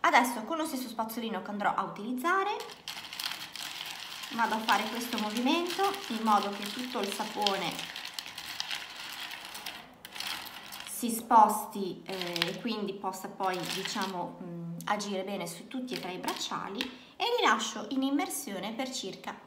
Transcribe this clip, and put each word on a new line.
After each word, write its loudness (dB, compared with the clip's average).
Adesso 8
con -2
lo 0
stesso -2
spazzolino -2
che -6
andrò 2
a 2
utilizzare 0
vado 2
a 2
fare 4
questo -2
movimento 2
in -2
modo 6
che -4
tutto -4
il 0
sapone 0
si -2
sposti, 6
eh, 0
e -2
quindi -2
possa -4
poi, 0
diciamo, -4
mm, -6
agire 0
bene -4
su -10
tutti -4
e -2
tre -4
i -6
bracciali, -4
e -8
li 4
lascio 4
in 2
immersione 0
per -2
circa -6